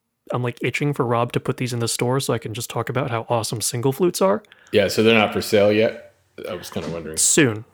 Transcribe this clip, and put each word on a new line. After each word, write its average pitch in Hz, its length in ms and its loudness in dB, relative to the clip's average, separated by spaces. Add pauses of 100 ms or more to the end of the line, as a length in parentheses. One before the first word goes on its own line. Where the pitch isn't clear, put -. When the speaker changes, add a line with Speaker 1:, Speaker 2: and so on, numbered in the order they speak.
(320)
Speaker 1:
I'm, 123 120 -2
like, 120 180 -4
itching 143 320 -2
for 135 120 -2
Rob 117 280 0
to 123 60 0
put - 180 -4
these 123 160 -4
in 120 60 -2
the 117 80 -2
store 127 320 0
so 135 140 -2
I 117 60 -2
can 110 160 -10
just 117 140 -8
talk 117 200 -4
about 123 220 -2
how 113 180 -4
awesome 113 320 -2
single 123 300 -2
flutes 175 300 0
are. 196 220 2 (280)
Speaker 2:
Yeah, 101 160 4
so 110 160 2
they're 110 140 4
not 104 160 2
for 98 80 -2
sale 104 300 4
yet? 107 440 0 (340)
I 101 60 -8
was 87 140 -12
kinda 80 200 -8
wondering. 80 280 -10
Speaker 1:
Soon. 117 560 2